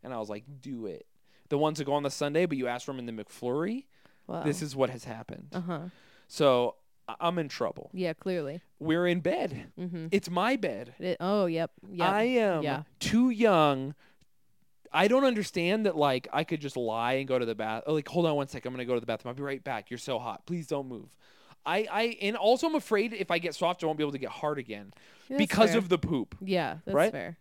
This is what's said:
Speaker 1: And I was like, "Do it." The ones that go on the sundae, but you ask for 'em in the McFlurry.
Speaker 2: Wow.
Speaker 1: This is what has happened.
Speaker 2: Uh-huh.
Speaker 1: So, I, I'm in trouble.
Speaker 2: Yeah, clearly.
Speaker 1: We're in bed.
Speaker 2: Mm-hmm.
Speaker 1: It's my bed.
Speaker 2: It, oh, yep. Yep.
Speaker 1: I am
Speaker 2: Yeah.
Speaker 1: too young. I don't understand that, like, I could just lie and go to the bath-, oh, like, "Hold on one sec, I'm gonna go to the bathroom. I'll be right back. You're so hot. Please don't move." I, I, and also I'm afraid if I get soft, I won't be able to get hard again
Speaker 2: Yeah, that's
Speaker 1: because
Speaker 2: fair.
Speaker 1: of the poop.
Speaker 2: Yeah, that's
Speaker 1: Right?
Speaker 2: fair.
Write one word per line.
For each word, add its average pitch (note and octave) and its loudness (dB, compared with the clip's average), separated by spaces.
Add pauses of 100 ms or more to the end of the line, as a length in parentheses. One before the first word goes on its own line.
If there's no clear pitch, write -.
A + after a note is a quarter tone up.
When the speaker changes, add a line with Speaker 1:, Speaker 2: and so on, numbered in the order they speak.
Speaker 1:
And C3 -12
I A#2+ -6
was G#2+ -6
like, G#2+ -8 (160)
"Do A#2+ -8
it." F2 -10 (420)
The C#3+ 0
ones D3+ 2
that D3 -4
go C#3 -2
on D3 0
the C#3 -2
sundae, D3+ 0
but D3 -2
you B2 -2
ask A#2+ -4
for D3 -8
'em C3 -8
in B2 -10
the A#2 -8
McFlurry. D3 -4 (420)
Speaker 2:
Wow. D#3+ -6
Speaker 1:
This D3+ -2
is D3 -8
what C3 2
has A#2+ -14
happened. A2+ -12
Speaker 2:
Uh-huh. F3 -6 (480)
Speaker 1:
So, B2 4 (320)
I, A2+ -10
I'm F3 0
in D3+ -2
trouble. - -6
Speaker 2:
Yeah, F3+ -2
clearly. E3+ -4 (200)
Speaker 1:
We're D#3+ 2
in F3 4
bed. D3+ -2
Speaker 2:
Mm-hmm. E3+ -6
Speaker 1:
It's G3 2
my G3 2
bed. B2 -4
Speaker 2:
It, F3+ -2
oh, G3 2
yep. E3 -2 (200)
Yep. F3 2
Speaker 1:
I G#3 4
am G#3+ 4
Speaker 2:
Yeah. C#3+ -2 (160)
Speaker 1:
too B3 4
young. D3+ 4 (960)
I E3+ 6
don't C4 6
understand G#3 2
that, E3+ 2
like, C#3+ 4
I D#3+ 0
could D#3+ -4
just C#3+ -8
lie A#2+ 0
and C3+ -2
go B2+ 2
to A#2+ 0
the A2+ -2
bath-, A2 -4
oh, D3+ 0
like, D3+ -2
"Hold E3+ 0
on D3+ 2
one C#3 -2
sec, - -12
I'm B2+ -6
gonna B2+ -6
go B2 2
to A#2 2
the A2+ -10
bathroom. A#2 -4
I'll B2 -10
be C#3+ -8
right C#3 -6
back. A2+ -8
You're A#2+ -8
so B2 -4
hot. A#2 -8
Please E3+ -6
don't C#3 -4
move." A#2 -14 (500)
I, G3 0
I, G#3 0 (200)
and G#3 0
also A#3 4
I'm D#4+ 2
afraid G#3+ 0
if F#3+ -4
I F3 2
get E3+ -2
soft, F3 0
I E3 0
won't D#3 0
be D3+ 2
able C#3+ -2
to C#3 -6
get B2+ -6
hard D3+ -4
again G#2 -10 (340)
Speaker 2:
Yeah, C4 -4
that's - 0
Speaker 1:
because G#3+ 6
Speaker 2:
fair. A#3 4
Speaker 1:
of F#3 0
the F3 4
poop. C#3+ -2
Speaker 2:
Yeah, F3 -2
that's - -4
Speaker 1:
Right? D#3 4
Speaker 2:
fair. C3 -10